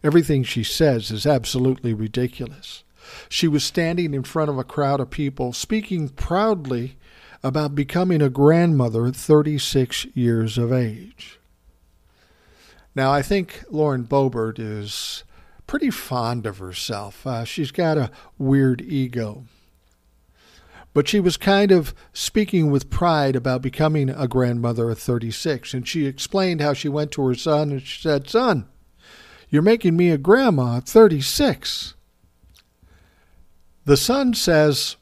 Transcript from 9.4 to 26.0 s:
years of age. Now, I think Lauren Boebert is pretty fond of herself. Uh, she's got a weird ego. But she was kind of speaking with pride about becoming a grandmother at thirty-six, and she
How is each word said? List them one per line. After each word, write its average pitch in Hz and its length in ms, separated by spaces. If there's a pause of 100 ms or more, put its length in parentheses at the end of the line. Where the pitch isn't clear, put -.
years 113 440
of 120 140
age. 120 680 (1500)
Now, 135 160
I 143 120
think - 480
Lauren 147 340
Boebert 117 560
is 107 640 (420)
pretty 285 240
fond 120 560
of 98 120
herself. 101 680
Uh, 117 180
she's 139 280
got 160 260
a 131 140 (260)
weird 135 440
ego. 123 600 (1500)
But 147 160
she 208 120
was 175 160
kind 196 360
of 165 220 (180)
speaking 185 580
with 139 200
pride 151 440
about 127 280
becoming 147 480
a 135 180
grandmother 120 640
at 110 80
thirty-six, 120 760
and 123 140
she 156 180